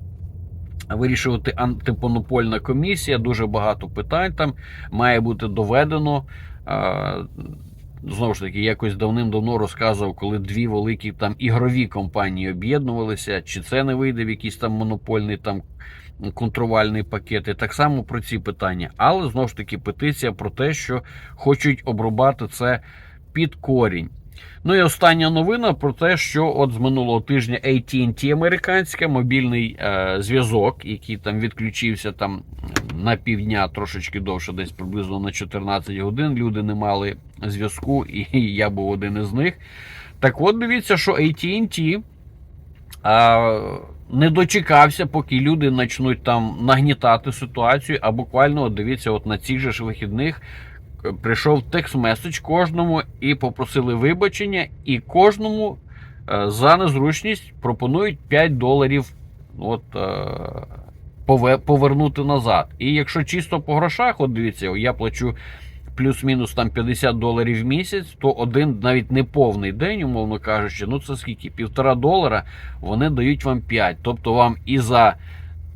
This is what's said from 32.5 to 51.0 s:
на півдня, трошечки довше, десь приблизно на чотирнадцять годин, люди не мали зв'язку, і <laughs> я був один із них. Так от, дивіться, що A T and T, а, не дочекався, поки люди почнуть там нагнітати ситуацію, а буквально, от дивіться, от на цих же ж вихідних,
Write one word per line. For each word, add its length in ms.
на 180
півдня, 520
трошечки 520
довше, 340
десь 180
приблизно 480
на 120
чотирнадцять 680
годин, 380
люди 280
не 120
мали 420
зв'язку, 640
і 360
<laughs> 120
я 160
був 200
один 280
із 160
них. 200
Так 220
от, 180
дивіться, 380
що 140
A 340
T 160
and 180
T, 220
а, 760
не 180
дочекався, 760
поки 340
люди 320
почнуть 520
там 380
нагнітати 720
ситуацію, 720
а 100
буквально, 520
от 100
дивіться, 380
от 140
на 120
цих 220
же 120
ж 120
вихідних, 580